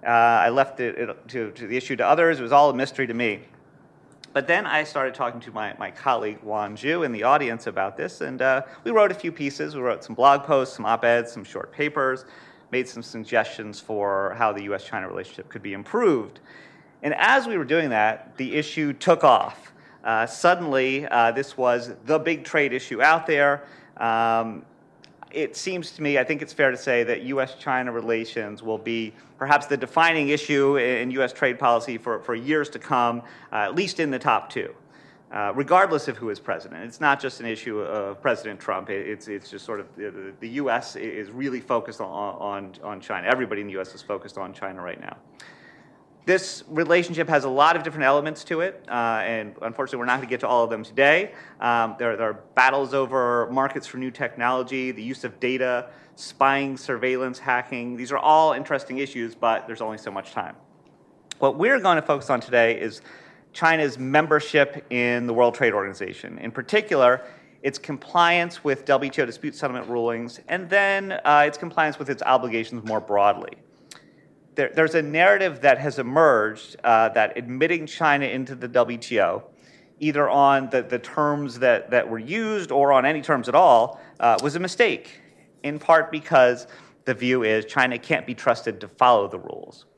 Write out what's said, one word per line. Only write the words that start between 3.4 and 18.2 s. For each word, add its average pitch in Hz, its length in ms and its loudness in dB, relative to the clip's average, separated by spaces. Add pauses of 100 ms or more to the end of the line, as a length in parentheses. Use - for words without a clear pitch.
But 139 160 -2
then 180 180 2
I 151 160 0
started 135 320 -4
talking 120 280 -6
to 120 100 -18
my, 107 260 -8
my 98 140 -10
colleague, 110 500 -2
Wan 107 340 -6
Zhu, 156 300 -2
in 123 60 -4
the 107 100 -6
audience 123 460 0
about 98 280 -6
this, 165 260 -8
and, 131 200 -6
uh, 131 200 2 (200)
we - 80 -4
wrote 208 220 4
a - 20 -6
few 175 160 -8
pieces. 151 460 -8
We 131 60 -8
wrote 117 200 -2
some 110 140 -12
blog 139 260 6
posts, 135 320 0
some 135 100 -10
op-eds, 117 460 2
some 101 140 -16
short - 260 -12
papers, 143 540 -4 (480)
made 123 160 -2
some 117 160 -14
suggestions 110 760 -4
for 98 580 -2
how 113 140 2
the 101 140 -8
U 101 100 -6
S 92 80 -6
China 98 240 -8
relationship 92 420 -12
could 110 140 -16
be 98 120 -8
improved. 143 680 -2 (640)
And 147 100 -2
as 240 340 2
we 214 100 -4
were 156 60 -2
doing 151 260 0
that, 110 460 0